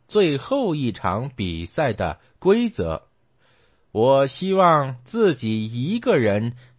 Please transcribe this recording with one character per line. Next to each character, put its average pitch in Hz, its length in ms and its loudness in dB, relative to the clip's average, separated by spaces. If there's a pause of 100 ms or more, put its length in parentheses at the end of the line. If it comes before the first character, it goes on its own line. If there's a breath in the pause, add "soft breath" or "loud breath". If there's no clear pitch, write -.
最 175 280 2
后 233 380 -2
一 127 180 -2
场 104 420 -4
比 85 300 -6
赛 135 300 -4
的 82 260 -4 (180 soft breath)
规 226 300 2
则。 82 360 -4 (880 soft breath)
我 135 340 4
希 185 260 -6
望 151 520 2
自 214 300 0
己 110 300 -2
一 127 360 -4
个 233 160 2
人 110 400 0 (220 loud breath)